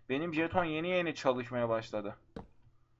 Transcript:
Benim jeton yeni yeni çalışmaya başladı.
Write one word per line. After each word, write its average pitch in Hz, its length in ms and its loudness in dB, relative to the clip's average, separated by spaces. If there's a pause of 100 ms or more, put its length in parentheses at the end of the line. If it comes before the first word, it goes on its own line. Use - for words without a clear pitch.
Benim 156 240 0
jeton 165 300 2
yeni 160 260 0
yeni 175 260 2
çalışmaya 123 540 0
başladı. 107 460 -2 (840)